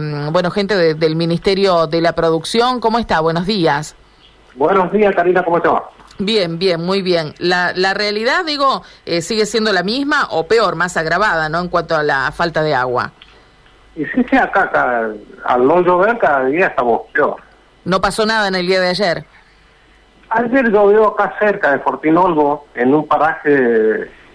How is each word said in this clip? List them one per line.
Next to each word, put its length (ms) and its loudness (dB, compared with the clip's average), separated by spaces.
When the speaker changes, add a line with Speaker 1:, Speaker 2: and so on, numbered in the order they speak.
Speaker 1:
bueno, 200 0
gente 240 -2
de, 180 2
del 220 0
Ministerio 720 0
de 140 -2
la 120 2
Producción. 640 0
¿Cómo 200 0
está? 220 -2
Buenos 260 0
días. 480 -2
Speaker 2:
Buenos 380 0
días, 240 2
Karina, 280 2
¿cómo 160 0
te 100 0
va? 200 0
Speaker 1:
Bien, 400 -2
bien, 260 0
muy 160 -2
bien. 380 -2
La, 340 0
la 220 -2
realidad, 500 -2
digo, 380 -2
eh, 160 -2
sigue 240 -2
siendo 260 0
la 80 0
misma 480 -2
o 160 -2
peor, 300 2
más 220 -2
agravada, 520 0
¿no? 120 -2
En 80 -6
cuanto 260 -2
a 80 0
la 280 0
falta 300 -2
de 140 0
agua. 360 -2
Speaker 2:
Y 100 -6
sí, 240 -2
sí, 60 0
acá, 280 0
acá, 460 -2
al 200 2
no 160 4
llover, 380 2
cada 260 2
día 220 0
estamos 340 -2
peor. 260 -2
Speaker 1:
¿No 160 -2
pasó 240 -2
nada 240 0
en 60 -2
el 120 -2
día 140 2
de 80 0
ayer? 360 -2
Speaker 2:
Ayer 420 0
llovió 400 4
acá 300 -4
cerca 320 0
de 80 0
Fortín 380 0
Olmos, 440 2
en 200 0
un 140 0
paraje, 1000 0